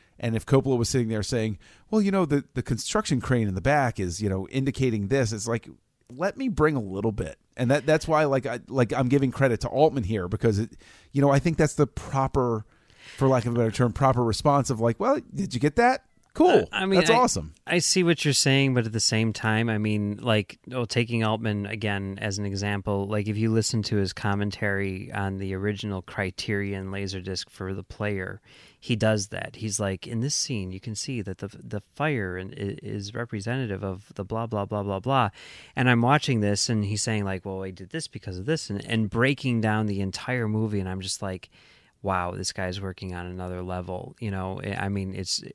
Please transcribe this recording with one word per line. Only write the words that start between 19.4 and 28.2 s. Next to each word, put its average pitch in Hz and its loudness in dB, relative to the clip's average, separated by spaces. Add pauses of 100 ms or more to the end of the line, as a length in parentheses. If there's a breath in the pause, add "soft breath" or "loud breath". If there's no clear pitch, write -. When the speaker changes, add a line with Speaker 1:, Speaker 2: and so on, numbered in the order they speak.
Speaker 2:
I 110 0
mean, 104 0
like, 107 0 (140)
oh, 123 -4
taking 117 0
Altman 110 0
again 101 -4
as 101 -2
an 104 -2
example, 98 -2
like, 107 -2
if 104 -2
you 110 2
listen 110 2
to 113 -2
his 98 0
commentary 98 -2
on 98 -4
the 95 -6
original 101 -4
Criterion 98 -4
Laserdisc 95 -6
for 95 -8
the 95 -8
player, 101 -6 (400 loud breath)